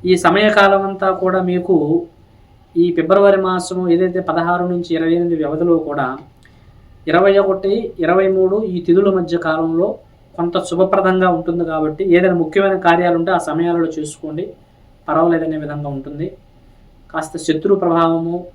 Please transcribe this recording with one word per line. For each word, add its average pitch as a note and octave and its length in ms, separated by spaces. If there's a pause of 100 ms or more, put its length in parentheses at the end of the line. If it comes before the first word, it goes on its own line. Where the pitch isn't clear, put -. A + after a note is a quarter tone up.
(100)
ఈ F3+ 140
సమయకాలం G3 640
అంతా F#3+ 200 (140)
కూడా F#3 180 (120)
మీకు F3+ 240 (1040)
ఈ - 20 (120)
ఫిబ్రవరి G3 500
మాసము F#3 380 (100)
ఏదైతే F3+ 340
పదహారు E3+ 440
నుంచి E3+ 240
ఇరవై E3 200
ఎనిమిది E3+ 240
వ్యవధిలో D#3 340 (120)
కూడా C#3+ 180 (1040)
ఇరవై F#3 220 (120)
ఒకటి, F#3+ 280 (320)
ఇరవై F#3 220 (100)
మూడు F#3 200 (180)
ఈ - 20 (100)
తిథుల F#3+ 300
మధ్య E3+ 200 (100)
కాలంలో E3 420 (480)
కొంత F3 200 (120)
శుభప్రదంగా F#3 600 (100)
ఉంటుంది E3+ 320
కాబట్టి D#3 320 (140)
ఏదైనా F3 260
ముఖ్యమైన G3 340 (100)
కార్యాలు E3+ 340
ఉంటే F3+ 180
ఆ - 100
సమయాలలో E3+ 480
చేసుకోండి, D3+ 480 (640)
పర్వాలేదనే D#3+ 560
విధంగా D3 320
ఉంటుంది. C#3+ 320 (840)
కాస్త D#3 240 (100)
శత్రు D#3+ 360
ప్రభావము E3 540 (180)